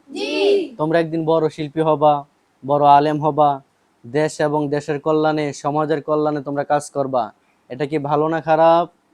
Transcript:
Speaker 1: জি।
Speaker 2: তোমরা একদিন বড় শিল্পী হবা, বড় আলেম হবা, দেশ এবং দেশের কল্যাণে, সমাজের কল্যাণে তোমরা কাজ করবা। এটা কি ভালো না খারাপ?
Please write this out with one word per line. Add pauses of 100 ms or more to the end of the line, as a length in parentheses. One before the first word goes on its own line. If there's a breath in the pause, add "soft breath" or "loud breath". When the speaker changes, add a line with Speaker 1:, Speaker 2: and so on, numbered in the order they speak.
(120)
Speaker 1:
জি। (480)
Speaker 2:
তোমরা
একদিন
বড়
শিল্পী
হবা, (500)
বড়
আলেম
হবা, (540)
দেশ
এবং
দেশের
কল্যাণে,
সমাজের
কল্যাণে
তোমরা
কাজ
করবা। (460)
এটা
কি
ভালো
না
খারাপ? (300)